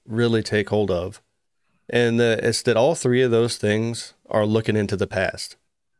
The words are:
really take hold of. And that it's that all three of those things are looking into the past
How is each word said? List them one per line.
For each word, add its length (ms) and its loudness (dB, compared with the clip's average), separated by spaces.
really 340 0
take 280 -2
hold 200 0
of. 320 -4
And 300 2
that 240 2
it's 200 0
that 140 2
all 180 4
three 260 0
of 100 2
those 260 2
things 560 -2
are 160 0
looking 300 0
into 220 -2
the 100 -2
past 480 -6